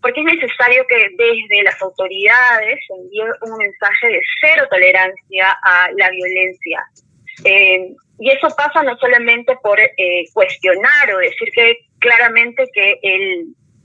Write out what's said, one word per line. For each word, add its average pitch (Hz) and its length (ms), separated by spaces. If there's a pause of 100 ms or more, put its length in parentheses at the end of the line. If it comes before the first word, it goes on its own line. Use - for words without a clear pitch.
porque 247 200
es 311 40
necesario 262 600
que 208 280
desde 220 460
las 180 180
autoridades 214 1080
se 196 60
envíe 185 280 (200)
un 226 140
mensaje 208 520
de 214 120 (200)
cero 302 280
tolerancia 190 960
a 180 340
la 190 140
violencia. 185 720 (640)
Eh, 190 500 (240)
y 226 120
eso 277 260
pasa 294 260
no 262 160
solamente 240 640
por, 202 180
eh, 180 440 (100)
cuestionar 208 800
o 190 40
decir 175 360
que 466 240 (220)
claramente 240 760
que 202 280
el, 190 440 (380)